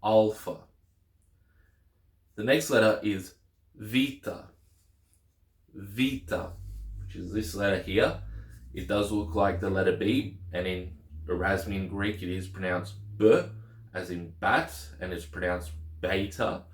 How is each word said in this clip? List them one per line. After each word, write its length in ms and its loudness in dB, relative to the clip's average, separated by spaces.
Alpha. 540 4
The 80 -6
next 260 4
letter 320 6
is 320 -2
Vita. 720 -2
Vita, 800 -2
which 160 -10
is 160 -8
this 220 -2
letter 240 2
here. 420 2
It 160 -8
does 240 2
look 220 -2
like 260 2
the 100 0
letter 260 2
B, 420 0
and 140 -2
in 300 -6
Erasmian 600 0
Greek 340 -4
it 60 -6
is 200 -4
pronounced 460 -4
B 240 10
as 180 -8
in 300 -8
bat, 340 2
and 120 -6
it's 120 -8
pronounced 460 -4
beta. 640 -2